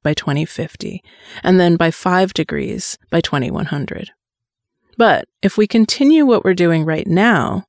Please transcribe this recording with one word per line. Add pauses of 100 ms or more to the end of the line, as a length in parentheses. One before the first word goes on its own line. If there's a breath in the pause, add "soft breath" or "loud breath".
by
twenty
fifty, (420 loud breath)
and
then
by
five
degrees (100)
by
twenty
one
hundred. (880)
But (120)
if
we
continue
what
we're
doing
right
now,